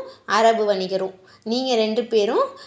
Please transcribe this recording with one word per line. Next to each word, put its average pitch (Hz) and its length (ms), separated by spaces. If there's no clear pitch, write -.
அரபு 214 480
வணிகரும். 185 400
"நீங்க 254 300
ரெண்டு 220 300
பேரும் 226 400